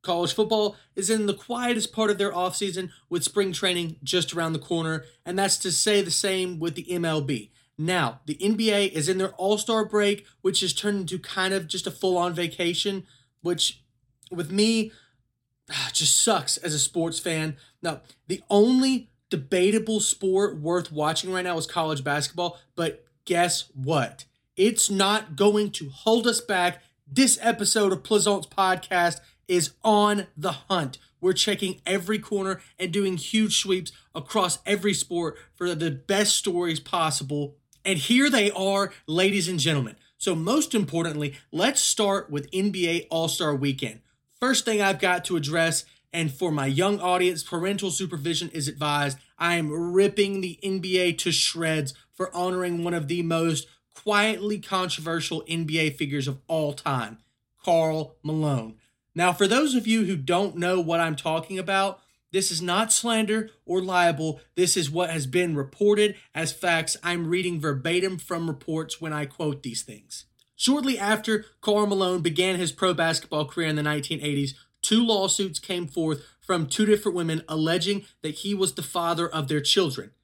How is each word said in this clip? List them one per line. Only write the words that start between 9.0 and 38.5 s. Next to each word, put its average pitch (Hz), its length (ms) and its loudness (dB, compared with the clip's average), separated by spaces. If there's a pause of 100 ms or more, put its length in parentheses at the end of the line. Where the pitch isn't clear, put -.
in 185 80 0
their 190 160 -2
All-Star 208 520 0
break, 208 400 0 (160)
which 185 180 0
has 185 140 -2
turned 202 260 -2
into 180 180 -6
kind 190 360 -4
of 175 140 -4
just 165 200 -6
a 175 40 -6
full-on 180 420 0
vacation, 175 720 -4 (360)
which, - 400 -2 (480)
with 170 220 -6
me, 220 400 2 (800)
ah, - 220 -4
just - 280 2
sucks 175 360 0
as 160 160 -6
a 147 60 -2
sports 165 400 -2
fan. 156 360 -4 (260)
Now, 156 200 -6 (260)
the 190 220 -6
only 254 600 4 (200)
debatable 202 720 2
sport 196 580 0
worth 170 320 -2
watching 156 400 -2
right 180 140 -2
now 175 120 -2
is 160 80 -4
college 156 380 -2
basketball, 151 560 -4 (160)
but 165 300 -4 (180)
guess 175 500 0
what? 135 520 -2 (320)
It's 220 320 2
not 196 480 0
going 208 340 4
to 143 180 -10
hold 226 380 2
us 233 140 0
back. 180 420 -2 (260)
This 240 320 4
episode 208 520 2
of - 100 -4
Plaisance 202 420 2
Podcast 185 760 0 (260)
is 180 240 2 (100)
on 208 540 4
the 165 160 -4
hunt. 151 460 -2 (240)
We're 185 100 4
checking 190 540 0
every 196 340 0
corner 190 400 -4 (180)
and 180 140 -4
doing 190 240 0
huge 220 460 2
sweeps 185 320 -2 (200)
across 180 520 0
every 202 280 0
sport 170 440 -4 (180)
for 180 180 -2
the 160 160 -2
best 196 460 2
stories 175 460 -2
possible. 147 760 -2 (300)
And 190 120 0
here 254 320 4
they 208 220 4